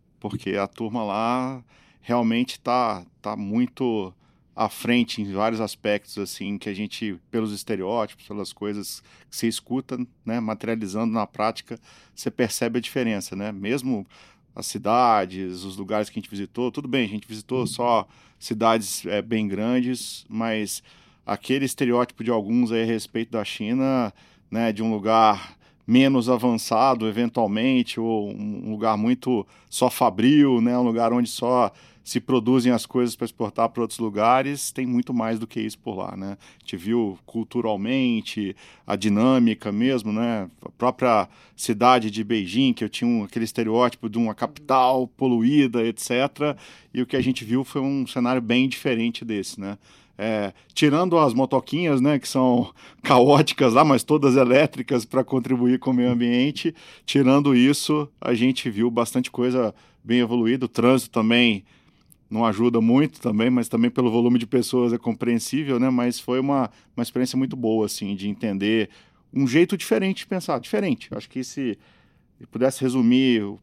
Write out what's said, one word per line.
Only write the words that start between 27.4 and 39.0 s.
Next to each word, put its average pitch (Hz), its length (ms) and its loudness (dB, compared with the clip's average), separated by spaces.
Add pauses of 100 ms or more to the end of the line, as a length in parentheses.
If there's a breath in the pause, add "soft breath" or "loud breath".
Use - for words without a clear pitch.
ou 110 300 -2
um 104 400 -8
lugar 107 260 0
muito 120 500 0 (220 soft breath)
só - 200 0
fabril, 123 720 4
né, 120 160 2
um 123 60 0
lugar 117 300 0
onde 120 160 0
só 123 420 0 (320 soft breath)
se - 160 -6
produzem 123 540 2
as 113 120 0
coisas 123 300 -2
pra 120 120 -8
exportar 113 420 -4
pra 120 140 -4
outros - 180 -6
lugares, 123 720 0
tem 131 140 -6
muito 123 280 -2
mais 113 240 -2
do 110 80 -8
que 110 140 -10
isso 110 180 -8
por 107 160 -10
lá, 95 220 -10
né? 98 240 -10
A - 200 -20
gente - 160 -12
viu 104 480 -2
culturalmente, 113 1300 -4 (280 soft breath)
a 101 120 -4
dinâmica 110 720 2